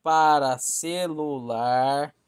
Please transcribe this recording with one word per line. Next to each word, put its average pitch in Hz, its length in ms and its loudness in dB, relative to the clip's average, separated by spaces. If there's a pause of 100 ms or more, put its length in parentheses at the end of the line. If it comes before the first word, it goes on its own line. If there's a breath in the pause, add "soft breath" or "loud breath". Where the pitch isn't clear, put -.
para 151 560 4
celular 139 1500 -2 (140)